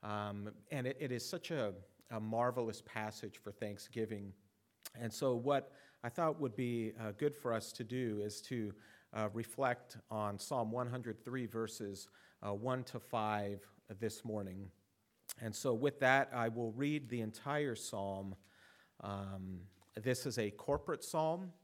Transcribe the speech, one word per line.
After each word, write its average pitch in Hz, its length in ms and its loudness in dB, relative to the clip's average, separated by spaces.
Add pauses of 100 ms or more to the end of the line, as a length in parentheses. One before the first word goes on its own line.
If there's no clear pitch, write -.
Um, 104 460 -2 (200)
and 127 160 0
it, 135 140 0
it 143 100 -2
is 120 180 -2
such - 220 -4
a, 131 220 2 (400)
a 113 80 -2
marvelous 113 600 2
passage 107 600 -6
for 104 80 -6
Thanksgiving. 104 800 -4 (680)
And 113 120 -2
so 131 220 4
what 143 380 2 (320)
I 117 40 -2
thought 160 300 2
would 131 160 0
be, 117 460 2
uh, 107 180 -2
good 147 160 4
for 120 180 0
us 110 200 0
to - 100 -6
do 113 400 0
is 104 200 -2
to, 110 300 -2 (400)
uh, 107 200 2
reflect 123 640 0 (120)
on 104 300 0
Psalm 117 320 0
one 123 180 0
hundred 117 360 -6
three, 123 220 -2
verses, 107 600 -4 (380)
uh, 104 60 0
one 123 320 0
to - 160 -8
five 104 680 0 (320)
this 107 260 -2
morning. 98 440 -4 (720)
And 110 160 -4
so 131 160 2
with 139 280 4
that, 135 320 8
I 120 160 4
will 113 240 0
read 143 360 0
the 117 140 0
entire 139 520 0
psalm. 98 640 -4 (640)
Um, 98 600 -6 (360)
this 123 300 2
is 127 120 -2
a 107 120 2
corporate 143 520 -2
psalm 170 480 0 (140)